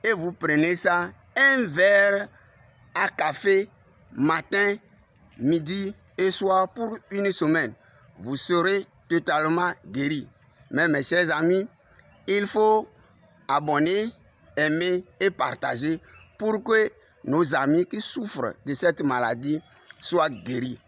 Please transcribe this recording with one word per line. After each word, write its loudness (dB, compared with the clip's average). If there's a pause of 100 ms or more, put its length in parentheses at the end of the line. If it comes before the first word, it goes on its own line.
Et 2
vous -2
prenez 2
ça, 0 (260)
un 4
verre 4 (680)
à 0
café, 0 (440)
matin, 0 (640)
midi -2 (240)
et 2
soir 2
pour -8 (120)
une -2
semaine. 0 (440)
Vous -8
serez 0 (220)
totalement 0 (140)
guéri. -6 (420)
Mais 0
mes 0
chers 0
amis, 0 (600)
il 2
faut 2 (600)
abonner, 2 (460)
aimer 0 (140)
et 2
partager -4 (380)
pour -2
que 2 (340)
nos 0
amis 2
qui -6
souffrent -6 (120)
de -6
cette 0
maladie -2 (400)
soient 0
guéris. -6